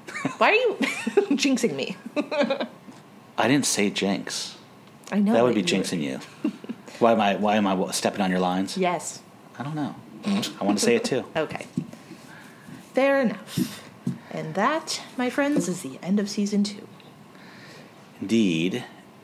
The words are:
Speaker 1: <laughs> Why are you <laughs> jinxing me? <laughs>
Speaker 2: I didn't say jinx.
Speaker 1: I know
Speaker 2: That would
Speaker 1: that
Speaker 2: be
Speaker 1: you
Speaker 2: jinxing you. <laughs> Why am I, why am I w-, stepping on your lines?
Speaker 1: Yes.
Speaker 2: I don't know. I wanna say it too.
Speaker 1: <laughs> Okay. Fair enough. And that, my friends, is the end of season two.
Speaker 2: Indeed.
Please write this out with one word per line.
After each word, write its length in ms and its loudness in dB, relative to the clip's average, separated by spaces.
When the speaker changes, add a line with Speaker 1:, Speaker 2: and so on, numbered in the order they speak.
Speaker 1:
<laughs> 260 -6
Why 120 6
are 40 6
you 200 2
<laughs> 60 -4
jinxing 400 2
me? 200 -4
<laughs> 0 -
Speaker 2:
I 80 4
didn't 200 4
say 240 2
jinx. 680 -2
Speaker 1:
I 80 2
know 120 4
Speaker 2:
That 120 6
would 120 6
Speaker 1:
that 80 2
Speaker 2:
be 120 -2
Speaker 1:
you 60 2
Speaker 2:
jinxing 200 -2
you. 160 -4
<laughs> 480 -12
Why 140 6
am 80 4
I, 160 2
why 180 2
am 140 4
I 80 2
w-, 160 -2
stepping 280 0
on 100 2
your 100 2
lines? 360 0
Speaker 1:
Yes. 440 -2
Speaker 2:
I 60 -8
don't 140 -8
know. 180 -4
I 40 -2
wanna 160 2
say 160 6
it 80 0
too. 260 -2
Speaker 1:
<laughs> 60 -6
Okay. 300 -4
Fair 260 4
enough. 600 -2
And 240 -8
that, 440 0
my 140 -2
friends, 380 0
is 140 -4
the 200 -10
end 160 2
of 100 0
season 360 0
two. 240 -8
Speaker 2:
Indeed. 640 2